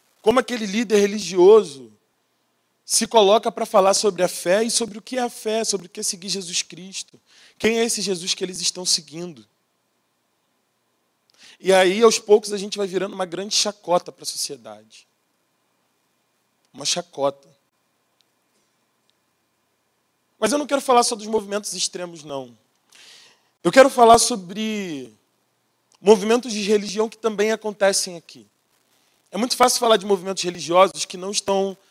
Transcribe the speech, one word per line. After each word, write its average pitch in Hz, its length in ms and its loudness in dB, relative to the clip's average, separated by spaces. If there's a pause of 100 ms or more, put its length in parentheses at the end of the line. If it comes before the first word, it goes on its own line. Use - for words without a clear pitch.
(220)
como 233 160 2
aquele 240 280 -4
líder 208 320 0
religioso 185 920 4 (920)
se - 220 -2
coloca 220 440 4
pra 220 140 -6
falar 196 300 4
sobre 196 280 -2
a 175 60 2
fé 190 340 -2
e 240 80 -4
sobre 226 280 -4
o - 40 -18
que - 140 -12
é 247 60 -2
a 240 80 -4
fé, 220 340 -4
sobre 185 220 -6
o - 40 -20
que - 100 -14
é - 20 -8
seguir 196 260 -8
Jesus 180 340 -6
Cristo. - 560 -18 (400)
Quem 226 200 0
é 226 60 0
esse 220 180 -4
Jesus 180 320 -4
que 196 100 -6
eles 180 160 -8
estão 180 240 -6
seguindo? 156 600 -6 (2000)
E 185 140 0
aí, 190 300 4
aos 220 160 6
poucos, 208 340 4
a 208 60 -4
gente 196 180 -10
vai 202 100 -4
virando 190 280 -6
uma 190 100 -6
grande 185 300 -8
chacota 175 580 -2
pra 151 140 -20
sociedade. 110 800 -12 (1700)
Uma 139 100 -14
chacota. 139 640 -6 (3000)
Mas 214 140 0
eu 294 60 0
não 294 80 -6
quero 277 160 -2
falar 240 220 4
só 240 120 -4
dos 208 100 -14
movimentos 202 460 -4
extremos, 175 500 -10
não. 135 320 -12 (1080)
Eu 170 100 0
quero 262 160 8
falar 233 300 6
sobre 190 920 -6 (880)
movimentos 220 540 2
de 208 80 -6
religião 208 480 -2
que - 80 -20
também 214 340 -2
acontecem 196 640 -2
aqui. 131 320 -20 (840)
É 180 80 -6
muito 240 180 -2
fácil 247 220 2
falar 226 180 4
de 185 80 -4
movimentos 190 380 -2
religiosos 175 640 0
que - 100 -14
não 185 140 -10
estão 196 440 -2 (160)